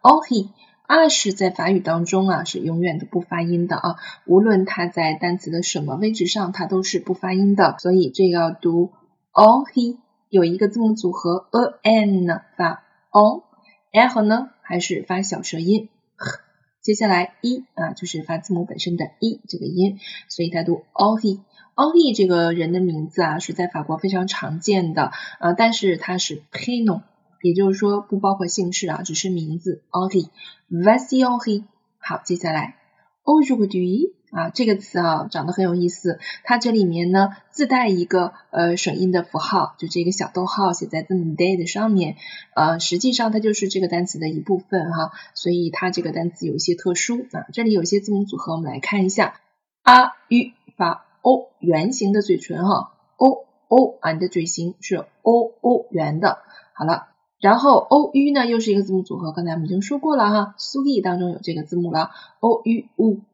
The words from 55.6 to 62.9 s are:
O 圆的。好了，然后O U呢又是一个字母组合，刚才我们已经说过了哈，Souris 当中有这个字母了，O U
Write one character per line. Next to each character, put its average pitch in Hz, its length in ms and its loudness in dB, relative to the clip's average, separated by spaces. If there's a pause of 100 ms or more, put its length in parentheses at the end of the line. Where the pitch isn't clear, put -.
O 247 280 2
圆 151 300 -2
的。 185 200 0 (340)
好 - 100 -6
了， - 220 -2 (340)
然 214 180 4
后 262 200 6
O - 340 4
U 277 220 2
呢 254 120 2
又 233 140 0
是 220 120 0
一 - 20 4
个 202 80 2
字 190 100 -4
母 190 100 0
组 - 140 -10
合， 165 160 -8
刚 175 140 -6
才 165 60 -4
我 160 40 -4
们 160 80 -4
已 156 40 -6
经 190 120 -2
说 285 180 -4
过 302 180 0
了 214 140 2
哈， 208 280 0
Souris 269 440 -2
当 180 160 -2
中 180 120 -2
有 170 120 -8
这 165 120 -6
个 151 80 -6
字 175 140 -8
母 170 140 -2
了， 160 200 -2 (300)
O 226 240 2
U 226 200 0 (120)